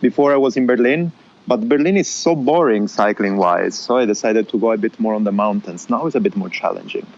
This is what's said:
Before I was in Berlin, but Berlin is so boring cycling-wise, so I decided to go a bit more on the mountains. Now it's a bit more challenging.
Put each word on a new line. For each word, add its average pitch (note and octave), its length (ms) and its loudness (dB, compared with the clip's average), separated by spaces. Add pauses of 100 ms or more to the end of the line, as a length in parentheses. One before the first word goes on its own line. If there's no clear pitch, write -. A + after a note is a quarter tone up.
Before C#3+ 320 2
I C#3 40 4
was C3+ 200 2
in B2+ 100 2
Berlin, B2+ 440 2 (360)
but A#2 200 -2
Berlin D3 300 2
is F3+ 100 0
so - 280 -2
boring C3 520 2
cycling-wise, G2 880 0
so - 220 -2
I B2+ 80 2
decided A2 440 0
to A#2 100 -2
go A2+ 120 0
a A2 60 0
bit A2 220 -4
more A2 140 0
on G#2+ 100 -2
the G#2 80 0
mountains. G2+ 580 -4
Now C3+ 180 -2
it's - 80 -4
a C3 40 2
bit - 160 0
more F#2+ 140 -6
challenging. - 560 -6 (120)